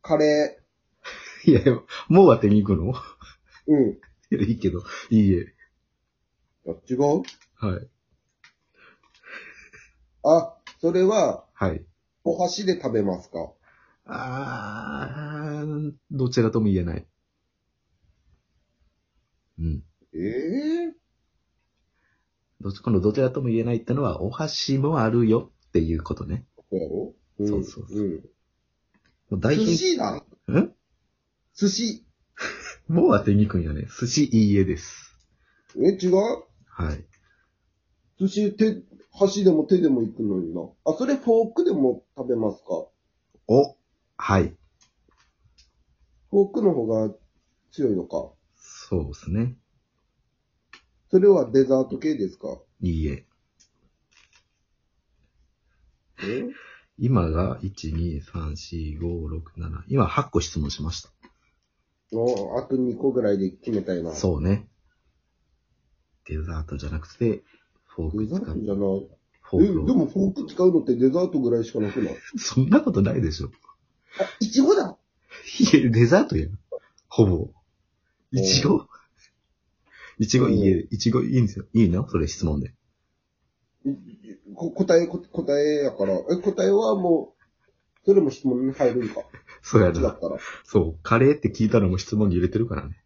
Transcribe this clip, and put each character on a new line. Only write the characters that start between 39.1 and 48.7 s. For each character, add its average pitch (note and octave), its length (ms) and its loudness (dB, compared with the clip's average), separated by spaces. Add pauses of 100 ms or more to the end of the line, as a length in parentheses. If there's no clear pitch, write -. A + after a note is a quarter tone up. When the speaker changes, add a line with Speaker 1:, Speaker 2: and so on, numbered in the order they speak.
Speaker 1:
箸 G3+ 320 0
で F3+ 80 8
も D#3 120 2
手 F3+ 160 2
で D#3+ 100 2
も B2 120 2
い G#2+ 80 -2
く - 140 -8
の G2 160 -2
に E2 140 -6
な。 E2+ 140 -8 (180)
あ、 D#3 120 0
そ B3+ 80 -2
れ C4+ 100 2
フ A3+ 260 2
ォ A3+ 80 -2
ー - 40 -16
ク E4+ 120 0
で F4 60 2
も A#3+ 320 0 (140)
食 B2 120 -10
べ A#2+ 60 0
ま A2 160 -2
す - 120 -18
か？ F2 240 -8 (600)
Speaker 2:
お、 C#3 300 4 (400)
は G2 220 2
い。 - 160 -2 (1800)
Speaker 1:
フ G3+ 120 4
ォ G3 60 0
ー - 40 -18
ク A#3+ 80 -2
の F#3+ 120 4
方 A#2 140 -2
が A2 260 0 (580)
強 C3 200 -2
い G2 40 0
の F2+ 100 -4
か。 - 260 -8 (260)
Speaker 2:
そ - 440 -6